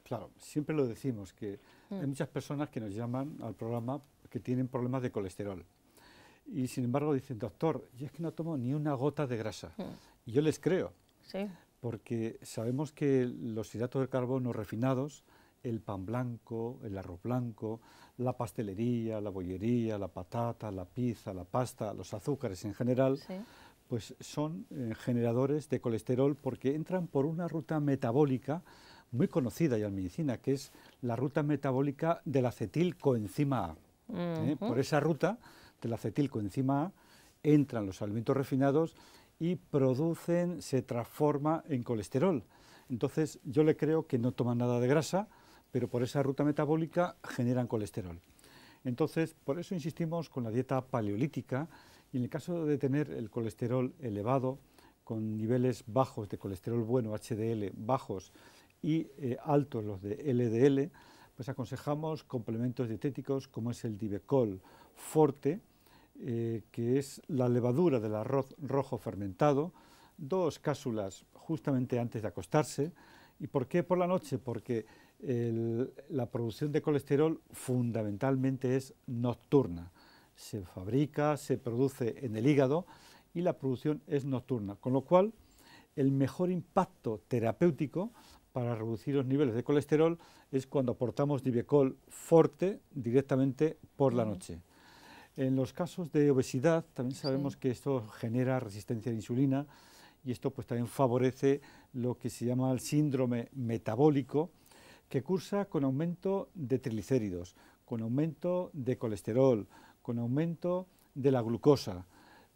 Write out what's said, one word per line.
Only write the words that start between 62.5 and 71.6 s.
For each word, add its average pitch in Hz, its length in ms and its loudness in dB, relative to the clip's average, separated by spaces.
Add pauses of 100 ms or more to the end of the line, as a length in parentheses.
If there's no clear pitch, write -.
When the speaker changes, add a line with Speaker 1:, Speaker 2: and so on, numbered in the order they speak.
Speaker 1:
dietéticos 135 600 -4
como 117 240 -4
es - 120 -10
el 107 140 -4
Divecol 104 640 0 (340)
Forte, 156 640 2 (600)
eh, 117 500 -2
que 120 260 0
es - 300 -4
la 127 220 0
levadura 123 500 4
del 107 160 -2
arroz 127 480 -2
rojo 131 340 -2
fermentado, 131 760 0 (440)
dos 165 440 -2
cápsulas 110 720 -4
justamente 127 640 -2